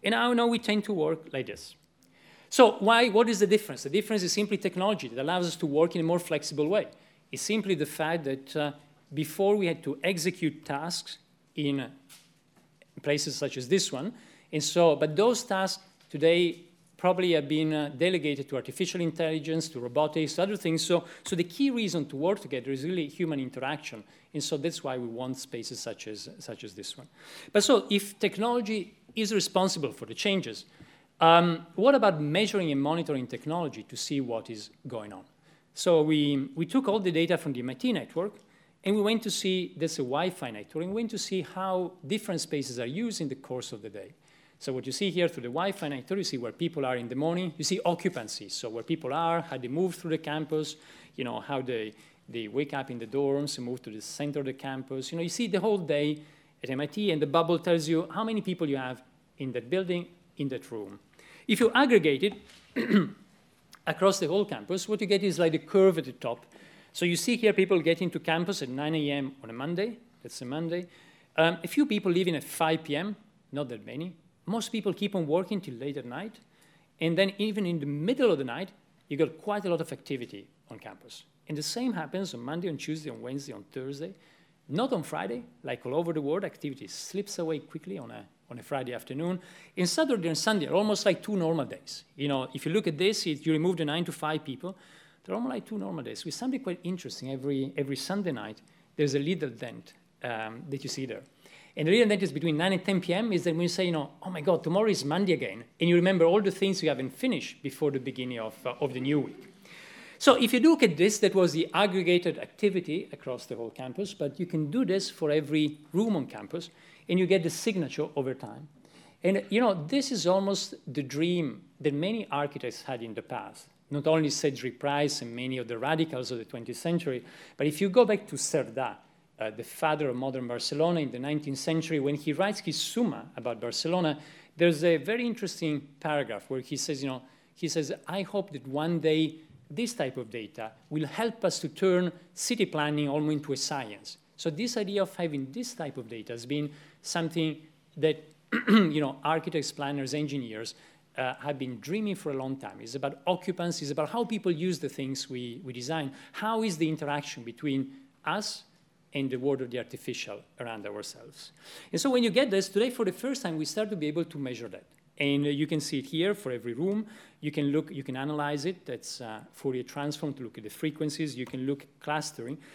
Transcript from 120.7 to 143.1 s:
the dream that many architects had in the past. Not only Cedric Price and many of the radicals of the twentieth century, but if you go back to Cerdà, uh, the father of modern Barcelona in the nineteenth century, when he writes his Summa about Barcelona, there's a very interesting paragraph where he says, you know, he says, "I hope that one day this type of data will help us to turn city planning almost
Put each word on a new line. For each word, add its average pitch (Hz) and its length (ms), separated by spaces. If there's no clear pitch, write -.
the 143 160
dream 151 600
that 147 120
many 190 380
architects 143 520
had 127 200
in 113 100
the 117 80
past. 104 460
Not 143 160
only 156 220
Cedric 135 500
Price 143 420
and 117 140
many 127 220
of 120 100
the 117 100
radicals 139 540
of 123 60
the 113 80
twentieth 117 320
century, 170 480
but 143 100
if 151 140
you 196 80
go 233 160
back 208 220
to - 80
Cerdà, 120 600
uh, 110 140
the 107 120
father 151 460
of 123 60
modern 127 320
Barcelona 151 540
in 131 100
the 123 80
nineteenth 147 400
century, 160 400
when 139 160
he 147 180
writes 196 280
his - 200
Summa 147 440
about 117 240
Barcelona, 156 580
there's 160 260
a 170 140
very 220 300
interesting 160 600
paragraph 135 500
where 131 120
he 139 160
says, 135 260
you 139 60
know, 131 120
he - 140
says, 156 240
"I 190 160
hope 196 300
that 127 120
one 151 360
day 156 340
this 233 240
type 135 240
of 113 140
data 110 400
will 151 160
help 226 380
us 175 160
to 165 100
turn 180 420
city 233 320
planning 151 420
almost 151 260